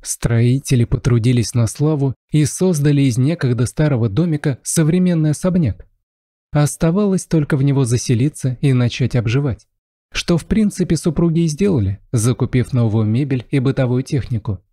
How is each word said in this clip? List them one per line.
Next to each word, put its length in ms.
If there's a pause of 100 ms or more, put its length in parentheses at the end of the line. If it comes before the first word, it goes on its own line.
Строители 800
потрудились 680
на 120
славу 480 (160)
и 160
создали 580
из 140
некогда 480
старого 440
домика 520
современный 720
особняк. 560 (640)
Оставалось 760
только 300
в 80
него 220
заселиться 760
и 120
начать 420
обживать. 500 (460)
Что, 260
в 80
принципе, 520
супруги 440
и 60
сделали, 520 (120)
закупив 600
новую 320
мебель 440
и 100
бытовую 440
технику. 560 (140)